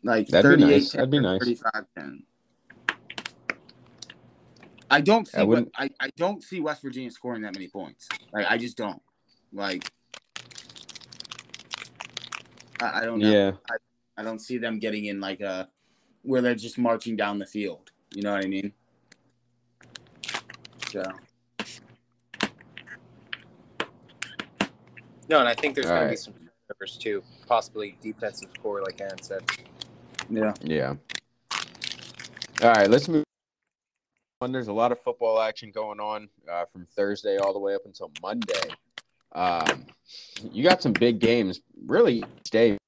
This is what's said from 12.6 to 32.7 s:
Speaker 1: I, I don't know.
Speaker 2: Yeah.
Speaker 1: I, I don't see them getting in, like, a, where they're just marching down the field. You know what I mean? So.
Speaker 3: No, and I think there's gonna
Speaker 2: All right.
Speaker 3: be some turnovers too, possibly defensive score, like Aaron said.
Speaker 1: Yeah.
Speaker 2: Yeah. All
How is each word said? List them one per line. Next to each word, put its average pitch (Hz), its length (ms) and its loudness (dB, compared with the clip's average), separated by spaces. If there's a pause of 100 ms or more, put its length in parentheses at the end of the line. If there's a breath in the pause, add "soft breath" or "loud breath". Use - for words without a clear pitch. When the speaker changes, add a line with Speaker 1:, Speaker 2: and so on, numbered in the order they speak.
Speaker 1:
I, 110 200 -2
I 113 40 -4
don't 113 140 -2
know. 107 100 6
Speaker 2:
Yeah. 101 220 6 (180)
Speaker 1:
I, 113 60 -4 (440)
I 107 40 -8
don't 113 160 -6
see 123 180 -8
them 113 220 -4
getting 107 260 -4
in, 101 140 -6
like, 98 220 -8
a, 92 280 -6 (540)
where 127 180 2
they're 123 140 2
just 110 220 -10
marching 117 380 0
down 104 220 -2
the 98 80 -6
field. 98 460 -8 (240)
You 101 80 -6
know 101 100 0
what 98 100 -2
I 95 40 -4
mean? 98 260 -6 (2250)
So. 95 140 -6 (4000)
Speaker 3:
No, 156 100 6
and 120 80 6
I 117 60 2
think 139 220 -4
there's 135 120 -2
gonna 82 120 4
Speaker 2:
All 78 60 4
right. - 60 0
Speaker 3:
be 165 60 -2
some - 160 -14 (340)
turnovers - 300 -14
too, 101 240 -4 (260)
possibly 107 540 -2
defensive 107 560 -10
score, 101 240 -6
like 95 200 -8
Aaron 98 200 -10
said. 95 220 -10 (840)
Speaker 1:
Yeah. 110 320 0
Speaker 2:
Yeah. 73 320 -2 (1700)
All 117 100 8